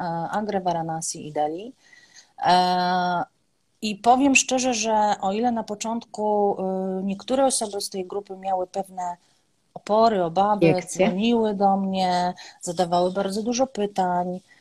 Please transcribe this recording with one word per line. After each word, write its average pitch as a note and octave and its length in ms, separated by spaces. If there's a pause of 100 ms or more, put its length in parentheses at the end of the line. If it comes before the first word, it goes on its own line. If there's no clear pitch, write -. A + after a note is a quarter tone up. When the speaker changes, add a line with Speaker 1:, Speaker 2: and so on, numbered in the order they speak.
(300)
Speaker 1:
Agrę, G3+ 300
Varanasi E3 680
i D3+ 60
Delhi. D#3+ 400 (720)
E, F3+ 760 (600)
i G#3+ 140
powiem C4 400
szczerze, B3+ 380
że G#3+ 460
o F#3+ 120
ile A#3+ 200
na A3+ 100
początku, G#3 960
e, F#3+ 460
niektóre B3 420
osoby C4 340
z - 100
tej F#3 160
grupy G3 300
miały F#3+ 300
pewne F3+ 500 (580)
opory, G#3+ 500
obawy, F#3 480
Speaker 2:
Reakcje? F#3 360
Speaker 1:
dzwoniły A3 460
do G3 220
mnie, F3+ 580 (260)
zadawały F3 520
bardzo G3 300
dużo B3 240
pytań, F#3 720 (200)